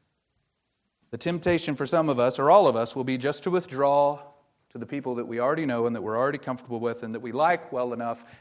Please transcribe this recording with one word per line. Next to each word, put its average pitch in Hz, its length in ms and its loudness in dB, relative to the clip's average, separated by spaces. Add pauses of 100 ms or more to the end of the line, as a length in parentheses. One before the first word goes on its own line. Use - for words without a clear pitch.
(1120)
the 120 60 -8
temptation 170 580 0
for 135 120 -4
some 160 200 2
of 127 120 2
us, 123 180 2
or 143 140 6
all 190 160 10
of 120 80 4
us, 117 200 -2
will 131 80 -4
be 131 140 -2
just 139 260 -4
to 190 60 -2
withdraw 143 720 2 (500)
to - 80 -18
the 117 80 -10
people 131 300 -6
that 117 100 -4
we 117 140 -6
already 151 260 0
know 120 220 0
and 117 80 -2
that 104 60 -6
we're 107 160 -4
already 139 200 0
comfortable 123 420 -8
with 117 220 -4
and 113 140 -8
that 113 60 -10
we 120 100 -10
like 165 400 0
well 123 220 -4
enough 117 300 -6 (180)